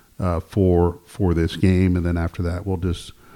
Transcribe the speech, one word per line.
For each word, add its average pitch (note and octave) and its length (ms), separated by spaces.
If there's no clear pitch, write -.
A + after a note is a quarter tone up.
uh, E2+ 220
for, F2 640
for F2+ 300
this E2 220
game. F#2 400
And E2+ 100
then F2 100
after E2+ 260
that, F2 240
we'll F#2+ 100
just, F2 360